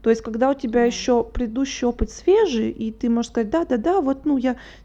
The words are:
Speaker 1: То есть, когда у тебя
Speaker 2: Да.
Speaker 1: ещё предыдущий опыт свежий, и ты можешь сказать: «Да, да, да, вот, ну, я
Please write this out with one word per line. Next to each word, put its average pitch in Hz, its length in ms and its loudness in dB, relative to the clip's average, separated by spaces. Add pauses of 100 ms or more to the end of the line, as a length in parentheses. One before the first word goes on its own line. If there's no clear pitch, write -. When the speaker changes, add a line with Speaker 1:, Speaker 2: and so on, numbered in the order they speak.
Speaker 1:
То 226 80 0
есть, 226 120 2
когда 233 300 0
у - 40 0
тебя 240 280 0
Speaker 2:
Да. 240 40 4
Speaker 1:
ещё 240 360 0
предыдущий 247 640 -4
опыт 233 240 -2
свежий, 349 600 2
и 220 200 -6
ты 233 180 -4
можешь 233 220 0
сказать: 226 180 -2
«Да, 330 160 0
да, 254 120 0
да, 339 240 2
вот, 269 240 -2
ну, 285 120 2
я 247 200 0 (280)